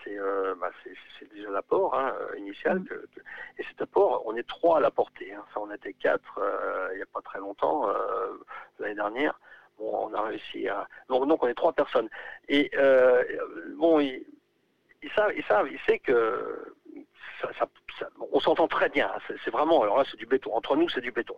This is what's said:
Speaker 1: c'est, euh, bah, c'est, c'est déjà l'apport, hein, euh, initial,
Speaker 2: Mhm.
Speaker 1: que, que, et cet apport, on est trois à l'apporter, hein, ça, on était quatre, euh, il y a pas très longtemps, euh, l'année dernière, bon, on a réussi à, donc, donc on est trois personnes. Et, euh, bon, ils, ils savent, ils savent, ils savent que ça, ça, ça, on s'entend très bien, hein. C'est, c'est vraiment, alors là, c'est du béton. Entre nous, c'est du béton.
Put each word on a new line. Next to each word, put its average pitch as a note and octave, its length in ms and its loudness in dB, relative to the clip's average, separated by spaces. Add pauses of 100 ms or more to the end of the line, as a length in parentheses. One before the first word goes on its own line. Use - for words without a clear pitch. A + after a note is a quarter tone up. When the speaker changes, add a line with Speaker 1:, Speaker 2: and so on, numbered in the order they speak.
Speaker 1:
c'est, G2+ 140 -10
euh, G2 420 -2
bah, F2 120 -6 (120)
c'est, F#2 100 -16 (260)
c'est - 160 -20
déjà G#2 160 -12
l'apport, A2+ 420 0
hein, B2+ 260 0
euh, G2+ 200 -8
initial, G2+ 400 -2
Speaker 2:
Mhm. F#3 80 -10
Speaker 1:
que, - 80 -10
que, - 240 -16 (400)
et - 100 -6
cet - 120 -20
apport, E3+ 440 2
on G#2+ 100 -4
est A#2 120 -6
trois E3 300 2
à - 20 6
l'apporter, A#2 540 0
hein, G#2 200 -14
ça, - 60 -4
on G#2 120 -8
était G2+ 220 -10
quatre, - 460 -2
euh, F#2+ 540 -2
il F#2+ 60 -8
y G2 40 -6
a - 20 -10
pas - 160 -10
très - 160 -12
longtemps, A2+ 520 -2
euh, G2 40 0 (880)
l'année G#2+ 160 -6
dernière, A2 440 -2 (380)
bon, G#2+ 320 -4
on G#2+ 40 -10
a G#2+ 100 -2
réussi A2 440 -6
à, G2+ 200 -4 (220)
donc, B2+ 180 2
donc D#3 160 4
on B2 40 4
est A#2+ 60 0
trois E3 200 2
personnes. - 360 0 (400)
Et, C#3+ 280 4
euh, B2+ 460 8 (540)
bon, D#3+ 220 6
ils, C3+ 260 -2 (800)
ils C#3+ 120 -10
savent, G#3 220 4
ils - 80 -6
savent, G#3 260 2
ils - 160 -12
savent A3 120 2
que A2 760 0 (680)
ça, - 80 -6 (100)
ça, - 80 0 (320)
ça, - 80 -6 (240)
on C#3+ 80 4
s'entend E3+ 280 4
très - 220 2
bien, B2 240 0
hein. G#2 140 -6
C'est, - 80 -8 (100)
c'est B2 60 -4
vraiment, C#3+ 320 4
alors G#2 160 4
là, C#3 100 4
c'est - 80 -16
du - 80 -12
béton. B2+ 300 0
Entre A2+ 200 0
nous, E3 140 4
c'est C3+ 120 -4
du A#2+ 100 -6
béton. - 260 -4